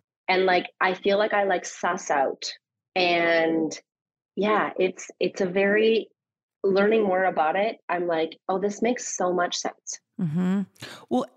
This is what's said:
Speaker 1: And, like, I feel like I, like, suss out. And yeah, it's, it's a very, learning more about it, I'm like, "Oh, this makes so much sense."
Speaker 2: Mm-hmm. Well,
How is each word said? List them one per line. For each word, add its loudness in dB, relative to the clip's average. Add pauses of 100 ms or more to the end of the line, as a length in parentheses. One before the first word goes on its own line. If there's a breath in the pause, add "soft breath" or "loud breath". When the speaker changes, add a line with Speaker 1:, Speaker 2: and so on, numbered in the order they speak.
(280)
Speaker 1:
And, 2
like, 2 (120)
I 2
feel 0
like 0
I, 2
like, 0
suss -4
out. -2 (440)
And 2 (580)
yeah, 0
it's, -2 (120)
it's -2
a 0
very, 2 (540)
learning 4
more 2
about 0
it, -2 (120)
I'm -2
like, -2 (100)
"Oh, 0
this -2
makes -2
so 0
much 0
sense." -10 (220)
Speaker 2:
Mm-hmm. 0 (480 loud breath)
Well, 0 (120)